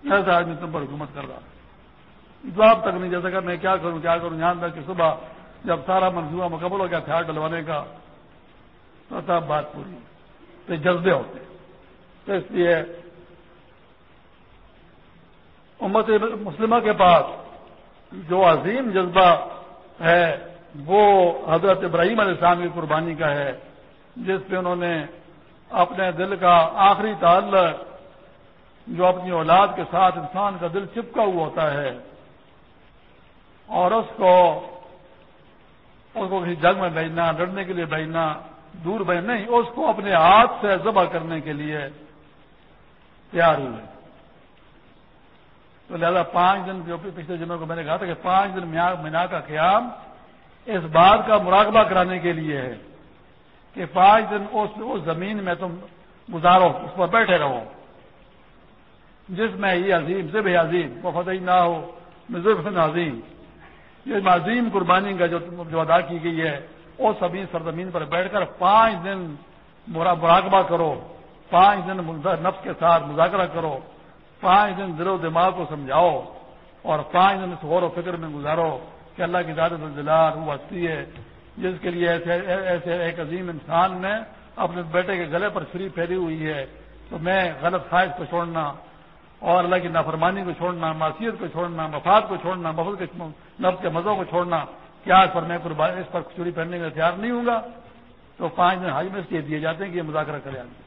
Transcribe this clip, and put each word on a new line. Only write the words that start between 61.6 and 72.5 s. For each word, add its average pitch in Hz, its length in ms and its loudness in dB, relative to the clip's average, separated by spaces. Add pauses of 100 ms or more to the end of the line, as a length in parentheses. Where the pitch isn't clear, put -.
میں 170 120 -6
ذبح 185 440 2
عظیم، 151 340 -2 (840)
یہ 269 100 -4 (100)
عظیم 196 480 2
قربانی 190 440 0
کا 175 80 2
جو، 170 120 -2 (320)
جو 165 120 -2
ادا 165 200 4
کی 170 220 -8
گئی 165 180 -2
ہے، 151 260 -4 (300)
وہ 220 220 0
سبھی 185 320 -4
سرزمین 165 400 -8
پر 165 120 -4
بیٹھ 175 280 -4
کر 202 140 -2
پانچ 214 480 4 (100)
دن 180 320 -8 (520)
مرا-، 170 300 0
مراقبہ 185 440 4
کرو، 170 560 -2 (320)
پانچ 190 380 6
دن 190 100 -6
مز-، 165 440 -4
نفس 185 220 -4